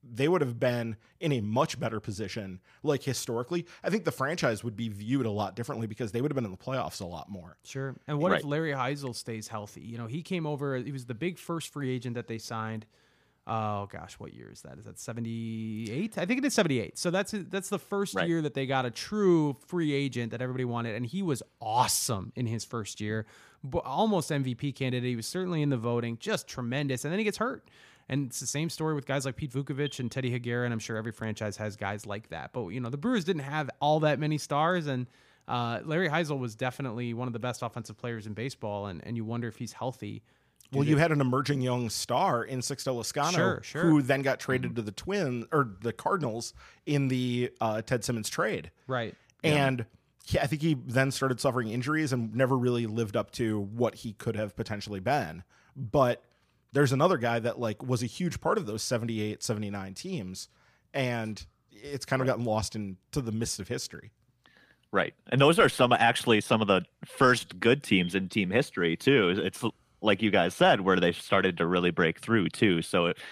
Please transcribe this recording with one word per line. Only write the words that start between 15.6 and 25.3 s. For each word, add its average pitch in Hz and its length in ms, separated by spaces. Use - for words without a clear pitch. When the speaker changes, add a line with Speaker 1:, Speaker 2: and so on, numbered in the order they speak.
Speaker 2:
I 180 80
think 247 120
it 269 60
is 277 100
seventy-eight. 135 440
So 175 120
that's, 190 220
that's 196 380
the 202 80
first 202 360
Speaker 3:
Right. 180 140
Speaker 2:
year 165 140
that 147 120
they 135 120
got 131 180
a 123 60
true 170 680
free 160 260
agent 123 380
that 117 120
everybody 127 240
wanted, 117 280
and 120 120
he 180 160
was 156 200
awesome 110 760
in 120 100
his 110 180
first 113 360
year. 107 260
But 139 160
almost 170 500
M 139 140
V 127 100
P 143 160
candidate. 127 380
He 123 80
was 113 100
certainly 180 360